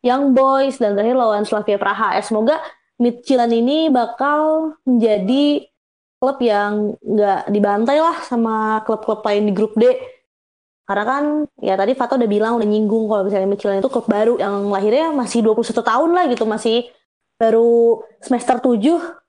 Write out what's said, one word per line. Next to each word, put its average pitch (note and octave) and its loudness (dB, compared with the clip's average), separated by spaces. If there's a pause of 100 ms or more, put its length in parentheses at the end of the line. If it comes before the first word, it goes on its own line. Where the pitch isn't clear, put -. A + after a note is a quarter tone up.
Young C4 2
Boys, C4+ 2
dan G#3 0
terakhir A3 0
lawan G#3+ 2
Slavia G#3 -2
Praha. G3+ 0
Eh, G#3 -6
semoga A3+ 0 (400)
Midtjylland A#3+ 0
ini C4+ 2
bakal D4+ 0 (140)
menjadi B3 2 (560)
klub C4+ -2
yang G#3 0
nggak G3+ 0
dibantai G#3 0
lah E4 0
sama A3 -2
klub-klub A3 -4
lain G#3 0
di G3 0
grup G#3+ -2
D. B3 4 (880)
Karena G3+ -2
kan, C4+ -2 (360)
ya F#3+ -2
tadi A#3 0
Fato B3 -2
udah A#3 0
bilang, A3 0
udah G#3 0
nyinggung G#3+ 0
kalau G3+ 0
misalnya G3 -2
Midtjylland G3+ -2
itu C4 -2
klub A3 -4
baru G#3+ 2
yang G3+ -4
lahirnya A3+ 0
masih A#3+ -2
dua G#3+ 2
puluh A#3 -2
satu A#3 -2
tahun C4+ 0
lah F4 2
gitu, B3 -2
masih A#3+ -2 (520)
baru A#3 4 (160)
semester B3 -2
tujuh B3+ 2 (300)